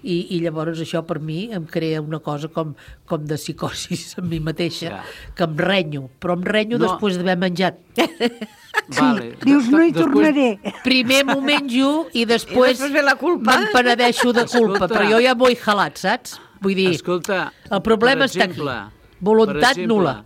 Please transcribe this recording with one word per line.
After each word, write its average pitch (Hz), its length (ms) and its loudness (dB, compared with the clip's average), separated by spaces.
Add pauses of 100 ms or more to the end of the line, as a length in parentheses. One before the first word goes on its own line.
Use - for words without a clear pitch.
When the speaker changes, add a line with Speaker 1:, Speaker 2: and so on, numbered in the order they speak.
Speaker 1:
i, 180 320 -4
i 170 80 -2
llavors 160 400 -4
això 160 240 -4
per 156 140 -6
mi 165 320 -8
em 175 120 -6
crea 160 360 -4
una 156 180 -6
cosa 151 300 -8
com, 156 260 -6 (320)
com 156 180 -4
de 151 120 -4
psicosis - 760 -8
<laughs> - 60 -12
en 180 80 -6
mi 165 140 -4
mateixa, 165 480 -4
Speaker 2:
Ja. 95 140 -12 (300)
Speaker 1:
que 185 140 -2
em 156 100 -6
renyo, 160 520 -2 (100)
però 175 160 -2
em 180 80 -6
renyo 214 340 -2
Speaker 2:
No. - 140 2
Speaker 1:
després 185 260 -2
d'haver 180 200 0
menjat. 180 420 -2 (1200)
Speaker 2:
Vale. 226 460 0
Speaker 3:
Dius, 277 260 4
"No 302 140 6
hi 339 80 6
Speaker 2:
Després 165 140 2
Speaker 3:
tornaré". 277 540 4 (240)
Speaker 1:
Primer 254 420 4
m'ho 269 160 0
menjo 285 720 0
i 233 120 0
després 233 540 2
Speaker 4:
I 254 40 -2
després 285 100 -2
ve 294 100 2
la 269 120 4
culpa. 277 420 2
Speaker 1:
me'n 427 160 0
penedeixo 247 600 2
de 233 120 2
culpa, 208 400 2
Speaker 2:
Escolta. - 20 -2
Speaker 1:
però 208 220 2
jo 220 100 6
ja 254 160 4
m'ho 254 140 -2
he 240 60 0
jalat, 202 420 -2
saps? - 420 -4 (220)
Vull 196 140 0
dir, 185 160 2
Speaker 2:
Escolta, 175 600 -4 (200)
Speaker 1:
el 196 100 0
problema 240 440 2
Speaker 2:
per 247 40 -2
Speaker 1:
està 180 140 0
aquí. 180 100 -2
Speaker 2:
exemple, 123 380 -6 (280)
Speaker 1:
Voluntat 220 360 2
Speaker 2:
per 151 160 2
exemple, 180 240 -2
Speaker 1:
nul·la. 135 300 0